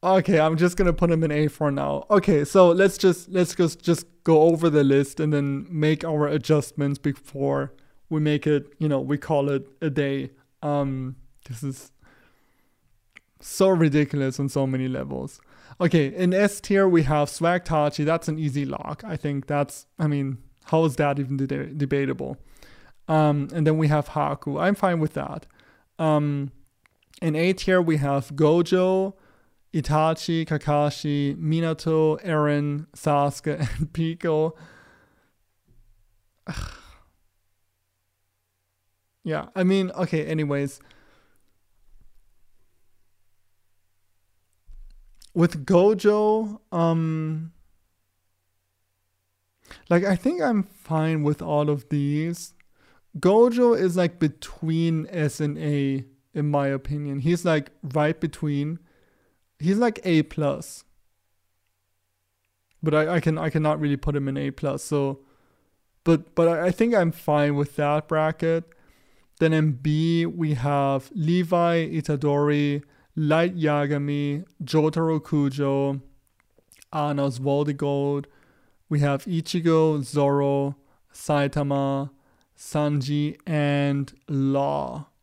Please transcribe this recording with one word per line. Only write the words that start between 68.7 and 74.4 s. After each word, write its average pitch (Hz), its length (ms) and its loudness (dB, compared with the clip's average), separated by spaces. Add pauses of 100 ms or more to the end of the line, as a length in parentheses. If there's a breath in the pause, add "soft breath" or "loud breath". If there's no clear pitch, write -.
Then 160 140 4
in 156 200 2
B, 156 540 0
we 165 280 -2
have 139 600 -2
Levi, 170 720 0
Itadori, 147 960 0 (360 soft breath)
Light 160 380 0
Yagami, 143 880 -2 (180)